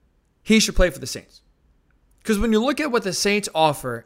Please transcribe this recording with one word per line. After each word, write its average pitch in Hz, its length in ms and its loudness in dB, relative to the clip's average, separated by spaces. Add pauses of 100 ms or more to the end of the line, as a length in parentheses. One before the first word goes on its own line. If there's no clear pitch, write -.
(420)
he 214 180 4
should 196 160 -2
play 180 140 4
for 143 80 -14
the 127 80 -12
Saints. - 340 -14 (800)
'Cause 214 160 0
when 226 140 0
you 214 100 2
look 277 180 -2
at 294 120 -2
what 233 100 0
the 185 120 -6
Saints 202 400 -2
offer 143 520 0